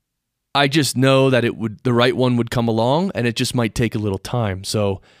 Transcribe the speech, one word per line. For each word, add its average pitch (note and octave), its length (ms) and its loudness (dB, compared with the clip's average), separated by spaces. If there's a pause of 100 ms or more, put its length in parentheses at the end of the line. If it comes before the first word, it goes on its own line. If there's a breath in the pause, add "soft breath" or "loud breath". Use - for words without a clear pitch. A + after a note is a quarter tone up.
(540)
I C#3+ 140 2
just C#3+ 280 0
know C3+ 340 4
that A#2+ 140 2
it A#2 120 -2
would, G#2+ 260 -8
the B2+ 100 0
right A#2+ 240 2
one B2 200 2
would A#2 140 -2
come A#2 180 0
along, B2+ 460 0
and A#2+ 120 -2
it A2+ 100 -2
just - 180 -2
might A#2 200 -2
take A#2 200 -2
a A#2 40 -4
little G2+ 200 -4
time. G2 460 -4
So G2+ 360 -2 (200 soft breath)